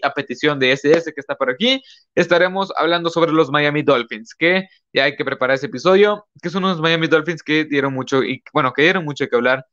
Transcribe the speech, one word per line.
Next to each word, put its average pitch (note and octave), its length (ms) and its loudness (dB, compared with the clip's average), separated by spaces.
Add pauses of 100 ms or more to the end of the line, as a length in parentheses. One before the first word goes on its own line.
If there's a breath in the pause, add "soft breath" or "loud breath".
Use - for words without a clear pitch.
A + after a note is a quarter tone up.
a C#3 100 -2
petición C#3+ 460 -4
de C3 140 2
S C#3+ 180 2
S E3 220 2
que C#3 80 -12
está C#3 140 -8
por B2+ 140 -2
aquí, B3+ 320 -2 (340 soft breath)
estaremos F3+ 600 0
hablando E3+ 340 0
sobre E3 220 0
los D#3 180 2
Miami D3 320 0
Dolphins, A#2+ 540 -2
que F#3 320 0 (240 soft breath)
ya C3+ 140 2
hay D3 100 -2
que D3 80 -6
preparar C3 320 -2
ese C3+ 120 -4
episodio, F#3+ 600 2 (140)
que F3+ 80 -8
son F3+ 160 -4
unos F3+ 160 -2
Miami E3 260 0
Dolphins D#3 340 0
que D#3 220 0
dieron C#3+ 300 -2
mucho, C3 320 -2
y, B2+ 260 -8
bueno, C3 220 0
que - 80 0
dieron E3 240 2
mucho C#3+ 240 -6
que - 80 0
hablar B2+ 360 0